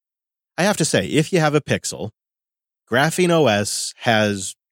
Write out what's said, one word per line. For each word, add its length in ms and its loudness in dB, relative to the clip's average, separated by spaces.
I 60 0
have 140 2
to 80 -2
say, 220 0
if 260 0
you 60 2
have 160 2
a 60 -4
Pixel, 500 -6
Graphene 420 2
O 160 4
S 500 -2
has 580 0